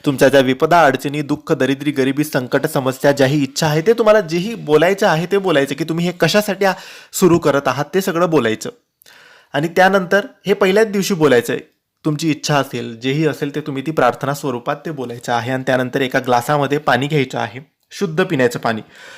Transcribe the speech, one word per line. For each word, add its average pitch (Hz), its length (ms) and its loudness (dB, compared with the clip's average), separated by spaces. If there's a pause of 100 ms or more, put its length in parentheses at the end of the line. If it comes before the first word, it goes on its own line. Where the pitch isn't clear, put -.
तुमच्या 139 220 4
ज्या 135 120 6
विपदा, 151 440 4
अडचणी, 139 380 0
दुःख, 147 300 -4
दरिद्री, 139 380 -2
गरिबी, 135 340 0
संकट, 139 420 -2
समस्या, 143 460 0
ज्याही 135 300 2
इच्छा 135 240 -4
आहे, 156 160 0
ते 214 100 2
तुम्हाला 214 280 4
जेही 175 340 -6
बोलायचं 170 540 2
आहे 170 180 0
ते 196 120 0
बोलायचं, 147 360 0
की 156 100 -6
तुम्ही 170 220 -2
हे 180 60 -2
कशासाठी 196 520 0
आ-, 190 100 2 (380)
सुरू 170 260 4
करत 139 300 0
आहात 131 160 -2 (100)
ते 190 60 2
सगळं 175 300 0
बोलायचं. 113 400 0 (840)
आणि 147 160 -2
त्यानंतर 190 580 2 (200)
हे 196 80 2
पहिल्याच 202 380 2
दिवशी 196 220 -2
बोलायचं 131 380 4
आहे. - 100 -6 (420)
तुमची 156 260 -2
इच्छा 147 260 -2
असेल, 120 440 -4
जेही 139 260 -2
असेल 143 280 -4
ते 151 60 -4
तुम्ही 135 260 -8
ती 160 40 -6
प्रार्थना 139 440 0
स्वरूपात 139 420 -6 (100)
ते 170 40 -8
बोलायचं 123 420 -8
आहे. 117 200 -2
आणि 131 140 -4
त्यानंतर 127 340 0
एका 131 180 0
ग्लासामध्ये 131 600 0
पाणी 135 280 0
घ्यायचं 135 320 -2
आहे, 117 380 -10 (140)
शुद्ध 185 340 -4
पिण्याचं 135 340 0
पाणी, 113 220 -2 (380)